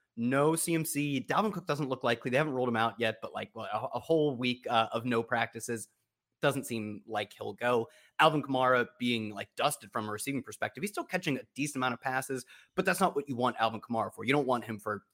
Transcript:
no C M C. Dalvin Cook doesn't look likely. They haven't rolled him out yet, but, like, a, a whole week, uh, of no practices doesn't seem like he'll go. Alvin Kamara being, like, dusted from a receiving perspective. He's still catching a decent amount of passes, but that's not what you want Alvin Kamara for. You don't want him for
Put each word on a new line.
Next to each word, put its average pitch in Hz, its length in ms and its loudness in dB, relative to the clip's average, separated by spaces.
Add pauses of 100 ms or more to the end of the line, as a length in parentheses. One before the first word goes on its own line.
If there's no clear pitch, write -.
(200)
no 139 360 4
C 165 180 0
M 160 100 0
C. 143 460 -2
Dalvin 190 220 2
Cook 180 160 -6
doesn't 143 200 0
look 131 140 -2
likely. 120 300 2
They 123 60 4
haven't 151 160 2
rolled 127 140 0
him 117 60 2
out 113 240 2
yet, 110 240 0
but, 107 100 -10
like, 104 240 -8
a, 110 380 -6
a 123 60 -4
whole 151 360 2
week, 123 320 -2
uh, 113 220 4
of 113 140 -2
no 117 180 2
practices 117 640 -4 (540)
doesn't 139 260 0
seem 107 400 -6
like 107 300 -4
he'll 107 160 -6
go. 120 360 2 (320)
Alvin 156 220 6
Kamara 127 440 4 (140)
being, 113 340 -2
like, 101 220 -12
dusted 123 360 -2
from 107 160 -4
a 104 40 -4
receiving 131 300 -4
perspective. - 400 -8
He's 202 80 -4
still - 140 -8
catching 175 320 -2
a 107 60 -8 (140)
decent 143 200 -4
amount 127 180 0
of 117 60 -10
passes, 131 440 -4 (320)
but 190 80 0
that's 185 160 0
not 185 160 2
what 143 120 -2
you 135 60 -6
want 120 240 0
Alvin 113 220 0
Kamara 110 320 -2
for. - 120 -12
You 120 80 2
don't 143 140 2
want 123 180 2
him 110 140 -6
for 104 240 -6 (120)